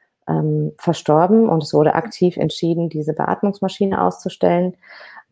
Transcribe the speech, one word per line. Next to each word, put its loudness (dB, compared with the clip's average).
ähm, -2
verstorben 2
und 0
es -8
wurde 4
aktiv -2
entschieden, -2
diese -4
Beatmungsmaschine -2
auszustellen. 0